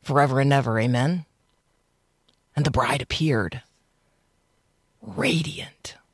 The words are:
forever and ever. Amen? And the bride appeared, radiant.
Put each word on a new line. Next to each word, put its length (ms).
forever 380
and 140
ever. 260
Amen? 460
And 80
the 80
bride 300
appeared, 600
radiant. 920